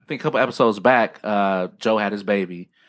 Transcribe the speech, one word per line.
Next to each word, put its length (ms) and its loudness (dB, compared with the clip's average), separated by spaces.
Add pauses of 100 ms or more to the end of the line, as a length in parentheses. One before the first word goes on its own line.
I 80 -20
think 140 -8
a 20 -10
couple 160 0
episodes 400 2
back, 420 2
uh, 460 0 (100)
Joe 200 0
had 140 -2
his 100 -8
baby, 480 -4 (180)